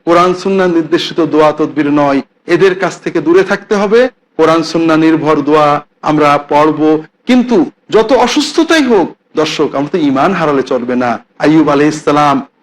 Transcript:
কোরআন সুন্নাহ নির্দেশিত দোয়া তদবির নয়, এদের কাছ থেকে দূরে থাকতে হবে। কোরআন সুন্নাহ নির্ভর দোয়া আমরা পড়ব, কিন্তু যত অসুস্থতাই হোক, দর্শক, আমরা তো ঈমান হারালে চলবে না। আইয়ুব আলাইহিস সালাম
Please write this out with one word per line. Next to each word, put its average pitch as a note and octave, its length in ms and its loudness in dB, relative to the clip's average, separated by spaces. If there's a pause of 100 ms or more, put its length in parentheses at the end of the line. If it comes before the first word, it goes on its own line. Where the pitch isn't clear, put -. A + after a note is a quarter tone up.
কোরআন F3 280 2
সুন্নাহ F#3+ 340 -2
নির্দেশিত E3 540 -2
দোয়া D3+ 300 2
তদবির D3 420 -2
নয়, C#3+ 280 0 (240)
এদের F#3 340 0
কাছ E3+ 220 -6
থেকে E3+ 200 -4
দূরে F3 220 2
থাকতে G3+ 320 -4
হবে। G#3+ 340 0 (280)
কোরআন D#3+ 260 2
সুন্নাহ D#3+ 340 0
নির্ভর D#3 440 2
দোয়া D3 440 0 (160)
আমরা D3+ 360 0 (120)
পড়ব, D3+ 540 2 (240)
কিন্তু A#3+ 380 2 (240)
যত A3 240 2
অসুস্থতাই C#4+ 680 0
হোক, A3+ 320 0 (200)
দর্শক, D#3 400 -4
আমরা C#3+ 160 -4
তো F#3+ 60 -2
ঈমান D3 360 0
হারালে D3 300 -2
চলবে B2 320 -4
না। B2 240 -2 (200)
আইয়ুব D3+ 300 2
আলাইহিস D3+ 340 0
সালাম D3 380 0 (220)